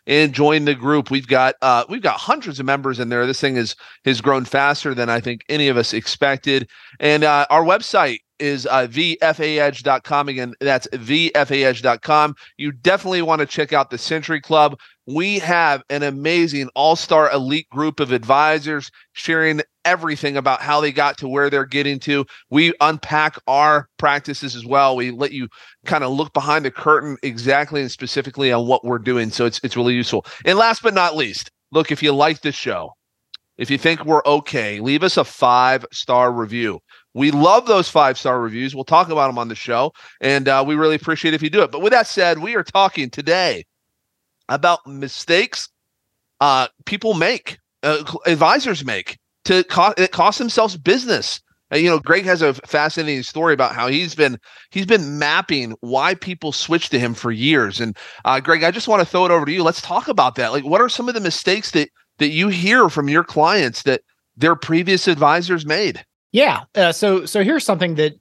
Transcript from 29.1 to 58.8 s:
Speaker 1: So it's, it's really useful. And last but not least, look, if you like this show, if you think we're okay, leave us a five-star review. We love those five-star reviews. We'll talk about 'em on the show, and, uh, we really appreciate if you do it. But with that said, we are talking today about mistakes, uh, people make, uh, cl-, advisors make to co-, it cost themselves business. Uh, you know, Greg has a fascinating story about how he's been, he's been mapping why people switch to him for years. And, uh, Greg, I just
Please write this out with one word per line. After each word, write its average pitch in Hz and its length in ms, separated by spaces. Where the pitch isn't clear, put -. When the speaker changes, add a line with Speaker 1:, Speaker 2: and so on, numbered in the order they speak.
Speaker 1:
So 120 160
it's, 110 160
it's 127 120
really 123 200
useful. 117 300
And 190 140
last 226 240
but 220 100
not 175 240
least, 117 340
look, 151 200
if 147 120
you 147 100
like 147 280
this 143 140
show, 87 380
if 123 140
you 139 80
think 165 260
we're 151 200
okay, 135 540
leave 143 240
us 185 140
a 147 80
five-star 123 1080
review. 113 480
We 143 160
love 180 340
those 202 240
five-star 131 500
reviews. 120 360
We'll 131 100
talk 170 240
about 151 180
'em 123 120
on 117 80
the 113 80
show, 123 360
and, 135 260
uh, 135 180
we 151 100
really 156 200
appreciate 156 380
if 151 80
you 156 80
do 190 140
it. - 80
But 175 100
with 208 100
that 233 140
said, 175 320
we 214 180
are 185 80
talking 190 460
today 151 560
about 165 400
mistakes, 139 800
uh, 131 280
people 208 300
make, 185 440
uh, 151 140
cl-, 151 280
advisors 170 600
make 101 340
to 185 200
co-, 196 320
it 185 140
cost 196 280
themselves 220 380
business. 190 640
Uh, 143 60
you 170 120
know, 160 100
Greg 180 260
has 180 160
a 143 120
fascinating 151 720
story 160 300
about 127 220
how 120 120
he's 156 280
been, 139 240
he's 190 160
been 151 320
mapping 147 640
why 135 340
people 165 360
switch - 380
to 135 100
him 120 140
for 117 180
years. 113 500
And, 110 160
uh, 131 140
Greg, 160 240
I 170 80
just 226 160